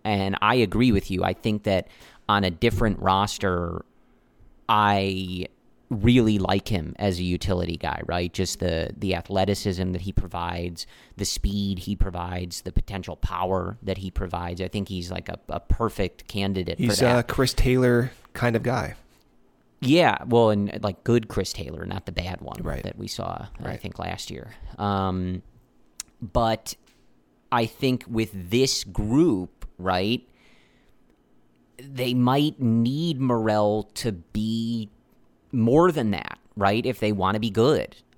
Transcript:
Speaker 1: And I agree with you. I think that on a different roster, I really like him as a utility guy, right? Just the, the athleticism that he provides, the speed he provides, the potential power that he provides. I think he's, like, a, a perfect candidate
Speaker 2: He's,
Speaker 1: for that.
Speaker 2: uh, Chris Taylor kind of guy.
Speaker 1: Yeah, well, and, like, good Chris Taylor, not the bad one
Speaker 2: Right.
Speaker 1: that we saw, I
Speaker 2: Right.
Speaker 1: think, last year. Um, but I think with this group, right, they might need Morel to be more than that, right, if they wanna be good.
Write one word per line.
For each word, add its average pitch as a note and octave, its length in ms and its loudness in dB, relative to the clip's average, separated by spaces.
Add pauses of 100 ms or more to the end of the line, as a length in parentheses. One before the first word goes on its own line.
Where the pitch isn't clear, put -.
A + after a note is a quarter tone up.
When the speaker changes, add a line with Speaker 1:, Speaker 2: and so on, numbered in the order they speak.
Speaker 1:
And G2 360 0
I A2 140 4
agree A#2 380 4
with G2 180 0
you. F2+ 140 -2
I F2+ 80 0
think G#2+ 320 -4
that F#2+ 240 0 (400)
on G2+ 160 2
a F#2 80 2
different A2 480 0
roster, F#2 840 0 (840)
I G2 800 2 (420)
really A2+ 500 6
like F#2+ 280 0
him D#2+ 320 -4
as F#2+ 220 0
a - 20 -2
utility F2 540 -2
guy, D#2 300 -6
right? F2 260 -2
Just - 260 -4
the, E2 380 -2
the F#2 180 -2
athleticism F#2 800 -2
that F2+ 80 -4
he F#2+ 120 -6
provides, F2 720 -4 (320)
the G2+ 80 -4
speed G2 540 -2
he G2+ 160 -6
provides, F2+ 680 -4
the F2+ 100 -10
potential F#2 420 -2
power F#2 720 -2
that F#2+ 140 -4
he F#2+ 120 -8
provides. F2 500 -6
I F#2 60 -4
think G2 220 -6
he's, F2+ 240 -8
like, F2+ 160 -8
a, E2+ 100 -10 (100)
a D#2 120 -6
perfect - 680 -2
candidate F#2+ 520 -2
Speaker 2:
He's, A2 200 2
Speaker 1:
for C3 60 4
that. B2 120 6
Speaker 2:
uh, A#2+ 60 4
Chris - 320 0
Taylor B2 560 4 (220)
kind A#2+ 240 0
of F#2+ 80 -2
guy. A#2+ 300 -2 (840)
Speaker 1:
Yeah, C3+ 460 4
well, A#2 240 6
and, G2+ 320 0
like, G2+ 220 -4
good A2+ 240 2
Chris - 240 -4
Taylor, - 340 -10
not F#2+ 180 -8
the - 60 -12
bad F2 300 -6
one - 220 -10
Speaker 2:
Right. D2 200 -6
Speaker 1:
that - 160 -10
we - 80 -8
saw, - 400 -8 (140)
I - 40 -10
Speaker 2:
Right. F#2+ 160 -8
Speaker 1:
think, - 200 -12
last F2 280 -8
year. G#2+ 260 -14 (240)
Um, F#2 640 -2 (800)
but A2+ 540 -2 (760)
I A#2 140 2
think B2+ 420 -2
with G2+ 420 -4
this B2+ 320 2
group, A2 840 0 (120)
right, F#2+ 480 0 (1500)
they C3 320 -2
might C3 480 4
need B2+ 600 2
Morel G#2+ 640 2 (100)
to - 160 -4
be A2 800 -4 (640)
more C#3 400 6
than B2 180 0
that, - 280 -6 (180)
right, G#2 280 2
if A#2+ 140 -2
they G#2+ 140 0
wanna G2 260 0
be A2 120 -2
good. A2+ 460 2 (220)